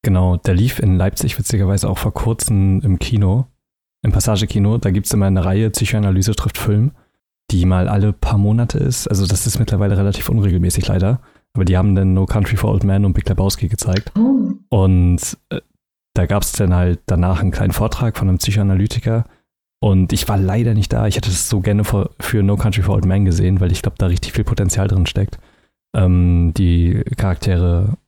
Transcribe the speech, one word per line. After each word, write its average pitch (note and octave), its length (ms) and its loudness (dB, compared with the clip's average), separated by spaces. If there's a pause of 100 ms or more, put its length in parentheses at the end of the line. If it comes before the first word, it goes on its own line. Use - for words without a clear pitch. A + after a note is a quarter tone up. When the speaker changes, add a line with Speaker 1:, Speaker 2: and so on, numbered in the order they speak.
Speaker 1:
Genau, F#2 340 2
der F#2 180 0
lief A2+ 240 0
in F#2 180 2
Leipzig - 400 -2
witzigerweise G2+ 520 0
auch G#2 80 -2
vor G#2 160 -2
kurzem G2 680 0
im F#2 180 0
Kino, G#2+ 460 0 (580)
im G#2+ 80 2
Passage-Kino. G#2 680 0
Da G2+ 100 -2
gibt's F#2+ 240 -2
immer G2 140 2
eine F#2+ 180 2
Reihe G#2+ 240 0
Psychoanalyse G2+ 680 0
trifft - 220 -4
Film, A2 340 0 (600)
die F2+ 140 2
mal F#2 220 2
alle G2+ 260 2
paar - 260 0
Monate A#2 400 0
ist. C3+ 280 -2
Also G2 200 0
das G2 180 -2
ist A2+ 140 -2
mittlerweile G2+ 380 0
relativ G2 320 -2
unregelmäßig F#2 580 0
leider. F#2+ 340 0 (320)
Aber F#2 120 0
die F#2 120 2
haben G2 180 2
dann F#2 180 2
No F#2+ 120 2
Country G#2 300 -2
for G#2 160 0
Old G2+ 120 0
Men G2+ 220 2
und F#2+ 80 0
Big - 160 -2
Lebowski F#2+ 380 -2
gezeigt. - 500 -4
Speaker 2:
Oh. A3+ 360 0 (160)
Speaker 1:
Und, F#2 680 2 (120)
äh, - 100 -8 (560)
da F3 100 0
gab's - 280 -2
dann F2+ 200 0
halt F2 320 2
danach F2 360 0
einen F#2 100 0
kleinen - 220 -2
Vortrag A2+ 440 -2
von G2 100 -2
einem F#2 120 2
Psychoanalytiker. G#2 840 -2 (580)
Und F#2+ 300 2
ich - 140 -4
war G#2 100 -2
leider G#2+ 360 0
nicht G#2 200 0
da. A2 140 0
Ich G2 100 -2
hätte G#2 120 -4
es F2+ 200 -4
so G2+ 120 0
gerne G#2 220 0
für, G2 260 -2 (100)
für - 220 -2
No G2+ 160 2
Country G2+ 240 0
for G2 140 0
Old G2 100 0
Men G2 200 2
gesehen, F#2 340 2
weil F2+ 120 0
ich - 120 -2
glaub, - 160 -4
da F#2+ 80 0
richtig - 260 -2
viel A2 120 -2
Potenzial G2 420 -2
drin F#2 180 2
steckt, - 320 -4 (580)
ähm, F2+ 600 4
die E2+ 460 2 (140)
Charaktere F2+ 800 0 (100)